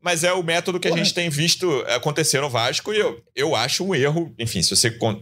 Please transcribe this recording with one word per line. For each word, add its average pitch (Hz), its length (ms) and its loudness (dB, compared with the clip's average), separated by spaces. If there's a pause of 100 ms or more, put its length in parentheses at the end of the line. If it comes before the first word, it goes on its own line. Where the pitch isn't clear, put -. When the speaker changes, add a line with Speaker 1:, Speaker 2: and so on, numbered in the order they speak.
Speaker 1:
mas 170 220 0
é 175 80 4
o 185 100 0
método 175 380 0
que 180 80 -2
a 170 40 2
Speaker 2:
Ué. 165 60 2
Speaker 1:
gente 196 160 0
tem 170 160 0
visto 151 600 0
acontecer 143 500 0
no 143 100 -2
Vasco 120 440 -2
e 214 40 2
eu, 170 240 0 (140)
eu 139 180 0
acho 123 300 0
um 196 100 -2
erro. 151 460 0
Enfim, 110 220 -4
se 98 120 0
você 113 180 2
con-, 110 300 -2